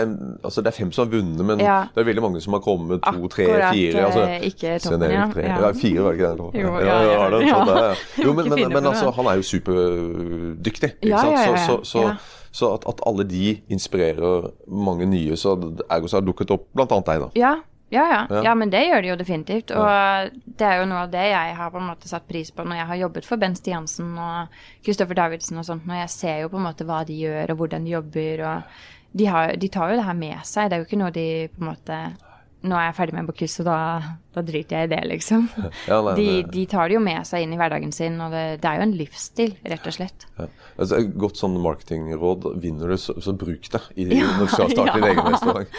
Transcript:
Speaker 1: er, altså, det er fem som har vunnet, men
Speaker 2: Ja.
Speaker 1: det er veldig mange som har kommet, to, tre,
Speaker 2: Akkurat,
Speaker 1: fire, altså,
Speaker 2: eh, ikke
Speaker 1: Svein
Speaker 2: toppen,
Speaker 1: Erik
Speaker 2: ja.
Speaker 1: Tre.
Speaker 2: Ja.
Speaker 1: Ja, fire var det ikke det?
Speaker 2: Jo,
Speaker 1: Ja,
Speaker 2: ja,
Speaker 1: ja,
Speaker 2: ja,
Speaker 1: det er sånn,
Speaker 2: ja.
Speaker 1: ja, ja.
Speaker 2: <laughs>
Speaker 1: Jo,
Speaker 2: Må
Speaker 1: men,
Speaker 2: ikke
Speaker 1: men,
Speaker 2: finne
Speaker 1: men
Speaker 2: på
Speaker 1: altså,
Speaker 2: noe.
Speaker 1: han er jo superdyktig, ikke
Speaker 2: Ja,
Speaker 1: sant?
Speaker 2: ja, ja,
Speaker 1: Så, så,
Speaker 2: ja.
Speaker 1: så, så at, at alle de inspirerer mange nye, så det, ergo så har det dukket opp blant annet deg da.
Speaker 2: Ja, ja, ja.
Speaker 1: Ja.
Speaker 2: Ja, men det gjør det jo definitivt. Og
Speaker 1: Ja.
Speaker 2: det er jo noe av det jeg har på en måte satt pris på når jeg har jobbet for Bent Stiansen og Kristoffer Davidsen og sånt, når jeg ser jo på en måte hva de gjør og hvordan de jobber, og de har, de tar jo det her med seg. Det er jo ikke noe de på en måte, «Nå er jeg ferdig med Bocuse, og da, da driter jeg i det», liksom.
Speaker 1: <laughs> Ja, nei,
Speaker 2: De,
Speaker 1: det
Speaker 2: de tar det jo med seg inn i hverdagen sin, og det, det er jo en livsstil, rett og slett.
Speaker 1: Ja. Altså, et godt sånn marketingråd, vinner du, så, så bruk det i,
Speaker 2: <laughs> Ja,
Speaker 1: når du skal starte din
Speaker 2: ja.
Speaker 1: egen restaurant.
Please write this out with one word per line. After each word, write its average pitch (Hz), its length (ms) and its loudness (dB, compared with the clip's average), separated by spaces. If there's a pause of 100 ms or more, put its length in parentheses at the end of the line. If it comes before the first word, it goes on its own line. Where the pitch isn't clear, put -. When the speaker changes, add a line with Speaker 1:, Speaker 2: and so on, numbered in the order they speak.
Speaker 1:
er, 110 100 0 (320)
altså, - 180 -2
det 104 100 2
er - 40 -8
fem 92 160 -4
som 123 160 2
har 110 80 -6
vunnet, 87 280 0
men 107 160 2
Speaker 2:
Ja. 196 180 4 (160)
Speaker 1:
det 113 80 2
er 117 80 2
veldig 110 120 0
mange 92 200 0
som 101 100 -4
har 101 80 2
kommet, 90 420 0
to, 90 260 0
tre, 95 180 2
Speaker 2:
Akkurat, 92 280 4
Speaker 1:
fire, 85 300 4
altså, 98 240 4
Speaker 2:
eh, 175 220 -2
ikke 170 280 -4
Speaker 1:
Svein 170 220 0
Speaker 2:
toppen, - 20 2
Speaker 1:
Erik 165 140 2
Speaker 2:
ja. 202 160 2
Speaker 1:
Tre. 82 100 -2
Speaker 2:
Ja. 90 180 0
Speaker 1:
Ja, 101 120 4
fire 95 300 2
var 95 100 4
det 85 80 0
ikke 85 320 0
det? 98 100 -2
Speaker 2:
Jo, 90 120 0
Speaker 1:
Ja, 87 100 2
Speaker 2:
ja, 104 180 4
Speaker 1:
ja, 107 100 6
Speaker 2:
ja, 104 180 4
Speaker 1:
det 110 120 4
er 294 60 6
sånn, - 180 6
Speaker 2:
ja. 95 80 6
Speaker 1:
ja, 113 140 6
ja. 95 60 2 (140)
Speaker 2:
<laughs> - 160 -2
Speaker 1:
Jo, 139 80 6
Speaker 2:
Må 151 40 2
Speaker 1:
men, 165 80 2
Speaker 2:
ikke 147 100 2
Speaker 1:
men, 147 40 2
Speaker 2:
finne 117 160 2
Speaker 1:
men 139 80 4
Speaker 2:
på 143 100 4
Speaker 1:
altså, - 120 2
Speaker 2:
noe. 123 120 0
Speaker 1:
han 127 100 2
er 95 100 4
jo 95 60 2
superdyktig, 87 1500 -2 (100)
ikke 214 80 2
Speaker 2:
Ja, 214 120 4
Speaker 1:
sant? 302 120 4
Speaker 2:
ja, 262 180 4
ja, 175 160 2
Speaker 1:
Så, 165 180 4
så, - 180 0
Speaker 2:
ja. 104 140 2
Speaker 1:
så, - 240 -18 (140)
så 117 200 2
at, 113 140 -6
at - 180 -4
alle 101 180 2
de 92 200 -2 (240)
inspirerer 87 840 0 (180)
mange 92 400 0
nye, 82 280 2
så 98 240 2
det, 82 300 -6
ergo 82 200 0
så 101 80 2
har 95 80 0
det 90 60 2
dukket 98 220 0
opp - 120 -2 (100)
blant 131 160 2
annet 95 180 2
deg 78 140 2
da. 62 100 -10
Speaker 2:
Ja, 254 200 4 (380)
ja, 254 180 4
ja. 220 100 2 (100)
Speaker 1:
Ja. 202 120 0
Speaker 2:
Ja, 226 120 4
men 220 180 0
det 196 160 4
gjør 262 160 4
det 185 60 -2
jo 175 60 -2
definitivt. 180 540 -4
Og 214 160 2
Speaker 1:
Ja. 196 420 4 (300)
Speaker 2:
det 214 80 2
er 185 140 4
jo 190 100 0
noe 180 140 -2
av 180 80 -10
det 180 160 0
jeg 170 260 0
har 170 160 -8
på 175 80 -10
en 185 80 -6
måte 170 240 -10
satt 170 160 -8
pris 165 240 -8
på 170 160 -10
når 170 140 -6
jeg 165 60 -6
har 175 180 -6
jobbet 170 240 -6
for - 80 -2
Bent 185 240 0
Stiansen 170 580 -8
og 170 400 -8 (240)
Kristoffer 196 320 -2
Davidsen 165 440 -2
og 165 100 -10
sånt, 165 180 -8
når 175 160 -4
jeg 170 80 -6
ser 156 320 -4
jo 160 60 -4
på 190 100 -6
en 190 80 -2
måte 160 220 -6
hva 160 180 -2
de 156 140 -8
gjør 156 340 -4
og 160 80 -4
hvordan 160 240 -4
de 170 80 -4
jobber, 156 540 -4
og 160 140 -6 (520)
de 208 120 4
har, 165 300 2
de 185 120 -2
tar 180 240 -2
jo 233 40 2
det 220 120 0
her 175 60 -2
med 156 280 -6
seg. 208 280 0
Det 180 40 0
er 170 80 -2
jo 160 60 -10
ikke 202 160 0
noe 170 100 -4
de 165 140 -2 (200)
på 180 140 -12
en 160 80 -6
måte, 160 340 -10 (600)
«Nå 185 160 0
er 165 60 2
jeg 165 100 -2
ferdig 170 160 0
med 165 160 -6
Bocuse, 165 320 -6
og 170 80 -2
da, 165 80 2 (560)
da 175 80 -6
driter 160 380 -4
jeg 165 100 0
i - 60 0
det», - 100 -2
liksom. 220 380 2 (240)
Speaker 1:
<laughs> - 200 -10
Ja, 104 140 4
nei, 190 160 2
Speaker 2:
De, 208 80 4
Speaker 1:
det 175 300 0
Speaker 2:
de 185 120 -2
tar 180 220 0
det 196 80 2
jo 226 80 4
med 170 240 -2
seg 175 160 -2
inn 160 80 -6
i 170 80 -6
hverdagen 151 320 -2
sin, 165 320 -4
og 160 80 -6
det, 160 120 -4 (180)
det 165 80 0
er 151 100 -2
jo 208 60 2
en 214 100 2
livsstil, 208 560 -4 (160)
rett 165 180 -8
og 165 60 -6
slett. - 320 -10 (140)
Speaker 1:
Ja. 82 80 -8 (320)
Altså, 95 180 0
et 104 240 2
godt 101 160 -2
sånn 92 240 -2
marketingråd, 80 880 -2 (140)
vinner 80 260 -4
du, 95 80 0
så, - 240 -6
så 98 160 -4
bruk 85 340 -8
det 113 120 -4 (180)
i, 90 100 -2
Speaker 2:
<laughs> 254 60 4
Ja, 285 160 4
Speaker 1:
når 196 160 2
du - 60 0
skal 190 180 4
starte - 240 4
din 214 80 2
Speaker 2:
ja. 208 80 6
Speaker 1:
egen 214 160 2
restaurant. 226 500 0